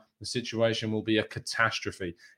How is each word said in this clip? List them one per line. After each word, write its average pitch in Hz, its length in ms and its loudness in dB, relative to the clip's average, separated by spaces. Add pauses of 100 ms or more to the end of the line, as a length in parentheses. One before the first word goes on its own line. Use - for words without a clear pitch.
(200)
the 104 60 -10
situation 113 640 0
will 107 120 -2
be 107 160 4
a 107 60 4
catastrophe. 104 920 -2 (220)